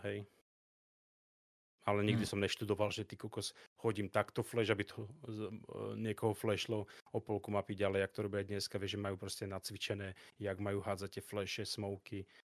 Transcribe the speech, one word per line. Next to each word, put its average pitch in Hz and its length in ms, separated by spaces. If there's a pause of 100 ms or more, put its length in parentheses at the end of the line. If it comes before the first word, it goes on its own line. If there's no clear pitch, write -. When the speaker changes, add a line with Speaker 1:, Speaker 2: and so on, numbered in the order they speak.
Speaker 1:
hej. 101 240 (1600)
Ale 104 160
nikdy 104 240
Speaker 2:
Hmm. - 0
Speaker 1:
som 101 160
neštudoval, 104 480
že 104 160
ty 98 80
kokos, - 400 (240)
hodím 104 320
takto 107 320
flash, 113 240
aby 101 160
to 107 240 (160)
z-, 107 240
e, 104 40 (440)
niekoho 107 400
flashlo 107 480 (320)
o - 80
polku 104 240
mapy 101 240
ďalej, 98 320
jak - 80
to - 160
robia 98 160
dneska, 98 320
vieš, 101 240
že - 0
majú 98 160
proste 98 320
nacvičené, 98 640 (240)
jak 98 240
majú 101 240
hádzať 98 320
tie 95 80
flashe, 101 400
smoky. 98 640 (200)